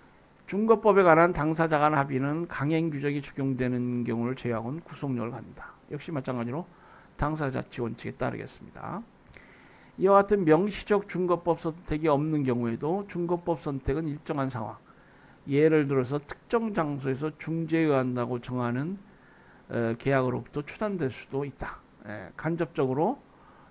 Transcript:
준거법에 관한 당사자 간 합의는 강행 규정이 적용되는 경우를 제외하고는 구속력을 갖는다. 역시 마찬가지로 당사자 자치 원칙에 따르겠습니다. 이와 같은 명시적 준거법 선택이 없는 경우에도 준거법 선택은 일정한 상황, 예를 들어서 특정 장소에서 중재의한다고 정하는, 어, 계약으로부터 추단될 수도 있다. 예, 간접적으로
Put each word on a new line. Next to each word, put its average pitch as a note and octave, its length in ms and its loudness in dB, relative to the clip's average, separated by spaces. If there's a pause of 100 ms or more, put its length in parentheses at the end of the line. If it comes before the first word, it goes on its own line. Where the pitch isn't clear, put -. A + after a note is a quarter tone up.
(480)
준거법에 G#3+ 560 4
관한 E3+ 300 8
당사자 D#3 460 2
간 D3+ 140 4
합의는 C#3+ 540 -2
강행 D#3+ 420 0
규정이 C#3+ 320 -4
적용되는 B2 840 -2
경우를 A#2 320 -2
제외하고는 A#2+ 460 -4
구속력을 A#2+ 500 -6
갖는다. - 420 -14 (180)
역시 D3 200 -10
마찬가지로 B2+ 540 -4 (520)
당사자 D3 440 -2
자치 - 200 -10
원칙에 A#2 300 -6
따르겠습니다. B2 880 -8 (960)
이와 G3 240 6
같은 G3+ 220 2
명시적 G3 640 4
준거법 E3+ 540 0
선택이 D#3+ 460 -2
없는 D3+ 360 2
경우에도 B2+ 640 0
준거법 F3 540 -2
선택은 C#3+ 460 -2
일정한 D3 420 -4
상황, A2 280 -8 (680)
예를 D3+ 400 4
들어서 C3 320 0
특정 A3+ 540 -4
장소에서 D3 640 -2
중재의한다고 C#3 1040 0
정하는, B2 560 -2 (720)
어, A#2 280 -2
계약으로부터 C3 680 -2
추단될 F3+ 480 -4
수도 C3+ 340 -8
있다. - 340 -10 (280)
예, G#2 280 -14
간접적으로 D#3+ 840 -2 (520)